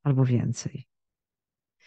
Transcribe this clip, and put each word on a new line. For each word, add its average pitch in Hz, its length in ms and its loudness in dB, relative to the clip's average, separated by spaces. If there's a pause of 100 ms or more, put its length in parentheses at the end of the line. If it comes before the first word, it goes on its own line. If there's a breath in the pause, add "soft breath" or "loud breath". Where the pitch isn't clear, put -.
albo 131 220 2
więcej. 123 640 -2 (1000 soft breath)